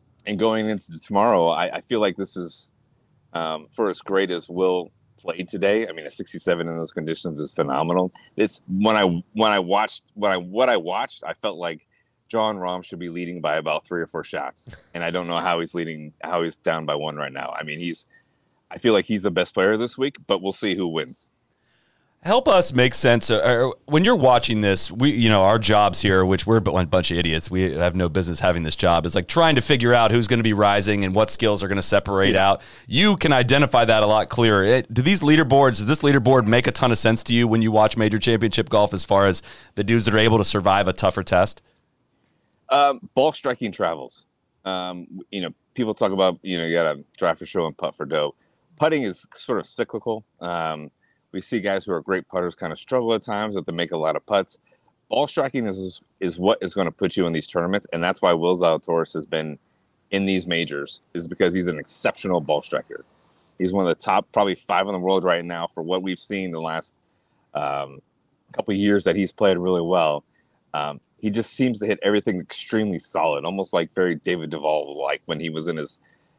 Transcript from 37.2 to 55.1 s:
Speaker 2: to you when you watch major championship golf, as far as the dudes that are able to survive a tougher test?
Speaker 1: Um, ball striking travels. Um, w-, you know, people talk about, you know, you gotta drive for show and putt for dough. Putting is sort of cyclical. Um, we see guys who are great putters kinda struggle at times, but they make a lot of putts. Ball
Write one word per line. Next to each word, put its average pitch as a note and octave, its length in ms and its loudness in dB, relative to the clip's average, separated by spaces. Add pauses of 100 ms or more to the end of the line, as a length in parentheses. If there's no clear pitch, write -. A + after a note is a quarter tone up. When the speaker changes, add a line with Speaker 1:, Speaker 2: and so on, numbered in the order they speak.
Speaker 2:
to A#2+ 100 0
you A#2+ 120 4
when A2+ 140 4
you A2 100 2
watch G#2+ 280 4
major G#2+ 200 2
championship A2 520 0
golf, G#2 240 4
as F#2+ 100 -2
far G2 220 4
as F#2 160 2 (320)
the G2+ 100 -2
dudes A2+ 220 2
that A2 80 0
are A2 40 6
able A2 200 6
to G2+ 60 4
survive G2 440 2
a F#2 60 0
tougher F#2+ 280 0
test? F#2 380 2 (1080)
Speaker 1:
Um, C#3 440 2
ball C#3+ 180 4
striking B2+ 380 -4
travels. E2 540 -4 (400)
Um, F2+ 400 -6
w-, - 260 -18
you G2 120 -6
know, F2 80 -6 (240)
people A2+ 180 -4
talk G2+ 180 0
about, F#2+ 320 0
you F#2 160 -6
know, E2+ 60 -4
you E2 80 -4
gotta D#2 320 0 (140)
drive E2+ 200 0
for - 60 -14
show E2+ 220 -4
and D#2 100 -8
putt D2 180 -6
for D2+ 120 -10
dough. D2 280 -2 (440)
Putting D3+ 240 0
is G2 320 -8
sort A2+ 260 -6
of - 60 -12
cyclical. A2 580 -8 (160)
Um, D#2+ 500 -8 (400)
we F#2+ 100 -10
see A#2 180 -6
guys G2 260 -4
who G2+ 80 -6
are E2+ 80 -4
great F#2 280 -6
putters F2+ 260 -4
kinda D#2+ 220 -10
struggle A#2+ 360 -4
at A2 100 -2
times, G#2+ 340 -6
but F2 100 -8
they E2 80 -10
make E2+ 180 -6
a E2+ 40 -6
lot D#2 200 -2
of - 80 -8
putts. G2 340 -2 (500)
Ball C3 180 0